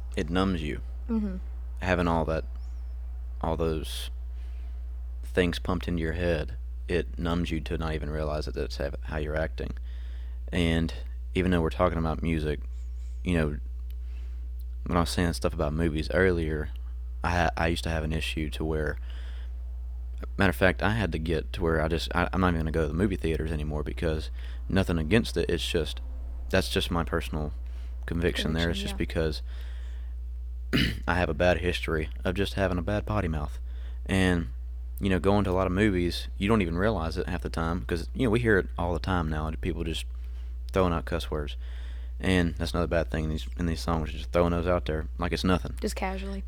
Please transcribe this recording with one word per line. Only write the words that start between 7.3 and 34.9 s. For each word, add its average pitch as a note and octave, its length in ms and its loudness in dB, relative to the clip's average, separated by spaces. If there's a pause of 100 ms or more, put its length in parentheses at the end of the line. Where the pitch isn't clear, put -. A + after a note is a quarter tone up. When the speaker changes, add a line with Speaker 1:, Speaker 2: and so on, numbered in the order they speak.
Speaker 1:
you E2 100 0
to E2 160 -4
not D#2+ 160 0
even D#2 160 -2
realize D2+ 360 -2
that C2+ 100 -4
that's D2 220 -4
how, C#2 140 -2 (120)
how - 140 -4
you're D2+ 220 -2
acting. - 320 -2 (800)
And E2 420 2 (400)
even F#2 180 4
though F2 100 4
we're D#2+ 80 4
talking F2 280 2
about D#2+ 240 0
music, D2+ 380 0 (640)
you F2 140 2
know, D2+ 200 2 (1300)
when F2+ 120 2
I E2+ 40 6
was D#2+ 80 2
saying E2+ 240 2
stuff E2+ 200 0
about D#2 200 0
movies D#2 400 2
earlier, D#2+ 560 4 (540)
I E2 60 2
ha-, E2+ 260 4
I E2 120 2
used E2+ 180 0
to E2+ 40 0
have D#2+ 140 0
an D#2 100 0
issue D#2 380 -2
to - 140 -4
where, D2+ 320 0 (1400)
matter G2 120 6
of E2+ 60 2
fact, - 280 4
I G2 80 4
had G#2 220 0
to D#2+ 60 -2
get D#2+ 340 0
to - 100 -2
where D#2+ 180 4
I D#2+ 60 2
just, E2 260 0
I, F2 200 2
I'm F#2 80 2
not F2+ 80 6
even E2+ 120 2
gonna D#2+ 100 0
go D#2+ 120 2
to D2+ 60 0
the D2+ 40 -4
movie F#2 220 2
theaters D#2+ 360 0
anymore D2+ 320 0
because D#2 460 -2 (400)
nothing F2+ 300 2
against F2+ 380 2
it. - 120 2
It's E2 180 0
just, - 340 -2 (480)
that's F#2+ 200 4
just - 220 0
my E2+ 120 2
personal D#2 500 -2 (520)
conviction E2+ 480 0
there. E2+ 160 2
It's E2 100 0
Speaker 2:
Conviction, G2+ 40 -4
Speaker 1:
just E2 100 -2
Speaker 2:
yeah. - 40 -6
Speaker 1:
because D#2+ 440 0 (1300)
<clears throat> - 340 2
I E2+ 80 4
have F2 140 4
a D#2+ 40 2
bad E2+ 260 6
history E2 500 0 (160)
of F#2 100 2
just G2 200 0
having F#2 220 2
a F2 40 0
bad G2+ 240 0
potty G#2 220 2
mouth. D#2 320 -2 (460)
And, F#2 420 4 (520)